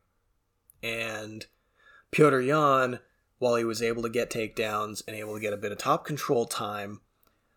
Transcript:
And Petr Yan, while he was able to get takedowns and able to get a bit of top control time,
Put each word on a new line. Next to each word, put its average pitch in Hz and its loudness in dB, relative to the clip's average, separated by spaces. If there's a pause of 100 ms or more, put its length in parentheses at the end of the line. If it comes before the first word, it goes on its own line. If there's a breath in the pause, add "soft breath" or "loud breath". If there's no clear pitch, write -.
(840)
And 110 -8 (680 soft breath)
Petr 135 6
Yan, 135 4 (380)
while 120 4
he 117 2
was 113 -2
able 117 0
to 117 0
get 117 -2
takedowns 107 -4
and 110 -10
able 107 -8
to 107 -8
get 104 -2
a 101 -4
bit 101 -4
of 101 -10
top 151 0
control 139 0
time, 104 -6 (560)